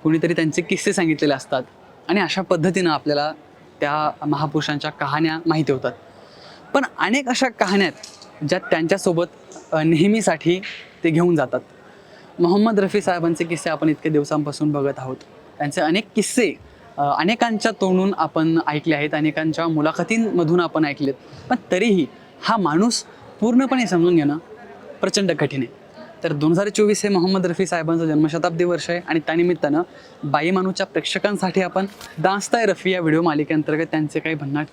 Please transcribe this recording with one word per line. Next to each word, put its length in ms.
कोणीतरी 300
त्यांचे 300
किस्से 300
सांगितलेले 420
असतात 280
आणि 120
अशा 220
पद्धतीनं 480
आपल्याला 420
त्या 460
महापुरुषांच्या 640
कहाण्या 560
माहिती 260
होतात. 200
पण 80
अनेक 300
अशा 200
कहाण्या 380
आहेत, 380
ज्या 100
त्यांच्यासोबत, 680
अ, 100
नेहमीसाठी 760
ते 60
घेऊन 260
जातात. 240
मोहम्मद 420
रफी 200
साहेबांचे 440
किस्से 260
आपण 180
इतके 220
दिवसांपासून 600
बघत 260
आहोत. 180
त्यांचे 220
अनेक 240
किस्से, 380
अ, 40
अनेकांच्या 800
तोंडून 380
आपण 480
ऐकले 280
आहेत, 200
अनेकांच्या 540
मुलाखतींमधून 920
आपण 240
ऐकलेत, 300
पण 80
तरीही 360
हा 140
माणूस 480
पूर्णपणे 460
समजून 300
घेणं 220
प्रचंड 320
कठीण 280
आहे. 240
तर 80
दोन 200
हजार 160
चोवीस 340
हे 60
मोहम्मद 380
रफी 200
साहेबांचं 400
जन्मशताब्दी 580
वर्ष 260
आहे 180
आणि 120
त्यानिमित्तानं 600
बाई 260
माणूच्या 360
प्रेक्षकांसाठी 760
आपण 240
दास्ताय 480
रफी 240
या 100
व्हिडिओ 220
मालिकेअंतर्गत 680
त्यांचे 300
काही 140
भन्नाट 380